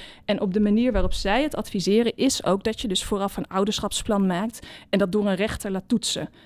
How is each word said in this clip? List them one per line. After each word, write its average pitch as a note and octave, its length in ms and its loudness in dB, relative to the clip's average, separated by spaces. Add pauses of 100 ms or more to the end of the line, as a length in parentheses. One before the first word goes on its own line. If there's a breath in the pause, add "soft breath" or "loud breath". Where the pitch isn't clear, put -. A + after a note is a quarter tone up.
(240 loud breath)
En G#3 160 -2
op F#3+ 140 0
de G#3+ 60 2
manier G#3+ 320 4
waarop F#3+ 200 2
zij G#3+ 300 0
het D4+ 140 -2
adviseren G#3+ 600 2
is - 280 2
ook F#3+ 200 2
dat A3 160 -2
je - 80 -4
dus F#3 160 -2
vooraf G3+ 320 -2
een F3+ 120 -4
ouderschapsplan G3+ 800 0
maakt F#3+ 400 -4 (240 loud breath)
en G3 80 4
dat F#3+ 140 2
door G#3 140 2
een G3 80 2
rechter G3+ 360 -4
laat F#3+ 180 -4
toetsen. - 400 -2 (180 soft breath)